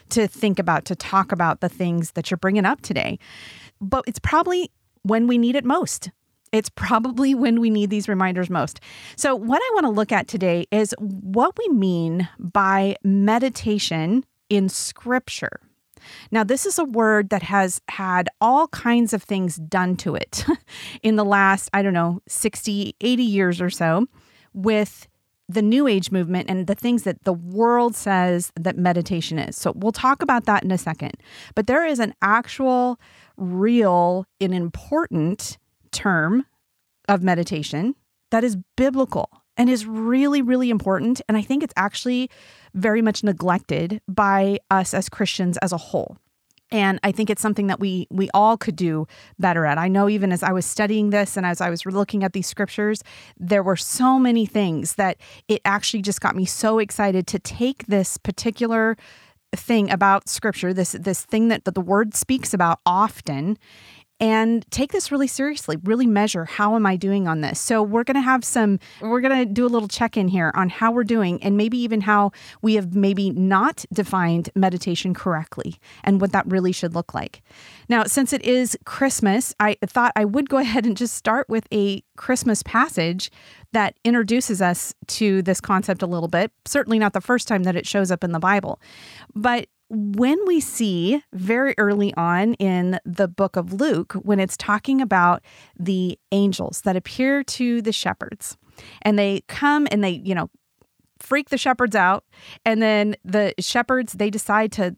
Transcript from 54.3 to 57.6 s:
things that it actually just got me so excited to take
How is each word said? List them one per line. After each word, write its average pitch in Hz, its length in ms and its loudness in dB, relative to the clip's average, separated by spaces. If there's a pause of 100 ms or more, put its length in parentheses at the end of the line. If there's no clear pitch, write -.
things 175 520 -2
that 190 220 0 (280)
it 214 180 0
actually 202 380 0
just 196 180 -4
got - 140 0
me 185 120 -2
so 220 340 0
excited 196 480 0
to 196 100 -4
take - 480 -6